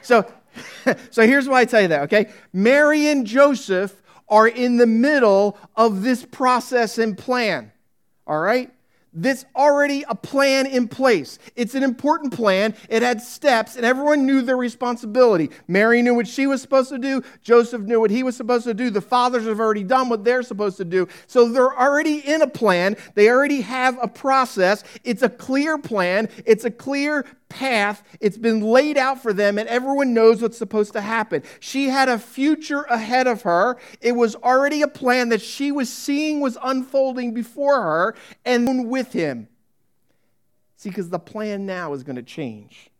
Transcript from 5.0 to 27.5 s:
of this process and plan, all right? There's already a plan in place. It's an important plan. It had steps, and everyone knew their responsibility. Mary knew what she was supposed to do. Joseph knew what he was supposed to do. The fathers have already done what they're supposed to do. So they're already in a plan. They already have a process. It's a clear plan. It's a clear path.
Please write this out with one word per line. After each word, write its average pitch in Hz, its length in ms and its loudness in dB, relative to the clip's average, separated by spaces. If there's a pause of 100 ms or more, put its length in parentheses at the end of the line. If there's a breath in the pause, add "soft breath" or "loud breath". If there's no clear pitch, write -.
of 220 240 2
this 247 240 -2
process 247 720 -2
and 220 200 -2
plan, 196 540 -4 (560)
all 151 140 -2
right? 247 280 -2 (480)
There's 247 280 -2 (100)
already 285 540 2
a 233 40 -4
plan 269 520 0
in 254 240 -2
place. 233 500 0 (160 loud breath)
It's 233 180 -4
an 269 100 -2
important 277 500 -2
plan. 208 420 0 (140 loud breath)
It 226 120 0
had 240 200 -2
steps, 302 560 -2
and 233 80 -2
everyone 277 400 2
knew 269 160 2
their 254 160 0
responsibility. 233 960 0 (180 loud breath)
Mary 226 320 4
knew 240 120 2
what 240 140 0
she 269 200 -2
was 269 140 -2
supposed 262 280 0
to 285 80 -10
do. 269 260 -4 (180 loud breath)
Joseph 233 420 2
knew 226 180 2
what 214 100 2
he 247 120 0
was 254 120 -4
supposed 240 300 -2
to 233 80 -4
do. 240 160 -4
The 202 100 -4
fathers 247 460 0
have 220 160 -4
already 214 220 0
done 254 260 0
what 214 160 -4
they're 247 180 0
supposed 208 340 -6
to 190 80 -8
do. 175 220 -2 (200 loud breath)
So 240 200 4
they're 254 320 0
already 294 380 2 (120)
in 311 120 2
a 294 60 4
plan. 196 500 0 (160 loud breath)
They 208 160 6
already 277 320 2
have 254 400 -2
a 226 80 -4
process. 247 760 0 (220 loud breath)
It's 240 160 -2
a 254 80 2
clear 285 480 -2
plan. 208 500 -2 (180 loud breath)
It's 220 200 2
a 233 60 -2
clear 277 540 -4 (220 loud breath)
path. 214 560 -4 (160 loud breath)